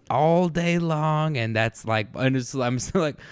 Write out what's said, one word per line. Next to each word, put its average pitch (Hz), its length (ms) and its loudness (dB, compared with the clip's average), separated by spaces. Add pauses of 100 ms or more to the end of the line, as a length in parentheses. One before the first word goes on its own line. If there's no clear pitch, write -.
<laughs> - 80 -12
all 165 380 4
day 170 300 0
long." 156 580 0
And 113 200 -2
that's 113 280 -2
like, 110 300 0
and 131 220 0
it's, 123 180 -4
I'm 123 240 0
still - 220 -2
like, 151 160 -2 (140)